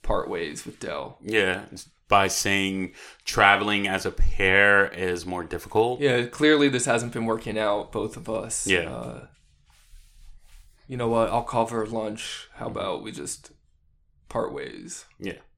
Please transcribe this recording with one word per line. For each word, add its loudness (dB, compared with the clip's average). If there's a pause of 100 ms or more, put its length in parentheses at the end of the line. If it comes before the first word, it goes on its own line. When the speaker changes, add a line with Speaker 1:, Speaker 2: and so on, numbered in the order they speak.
Speaker 1:
part 0
ways -8
with -16
Dell. -10
Speaker 2:
Yeah, 0
it's -18 (180)
by 4
saying 0 (320)
traveling 4
as -2
a -2
pair 6
is -4
more -6
difficult. -2
Speaker 1:
Yeah, 2
clearly 4
this 0
hasn't 0
been -4
working -2
out, -2
both -6
of -12
us. -6
Speaker 2:
Yeah. 2
Speaker 1:
Uh, -12 (1600)
you -10
know -2
what? 4
I'll 0
cover -2
lunch. -8
How -10
Speaker 2:
Mm-hmm. -8
Speaker 1:
about -4
we -10
just -12 (760)
part -6
ways? -12 (140)
Speaker 2:
Yeah. -10 (200)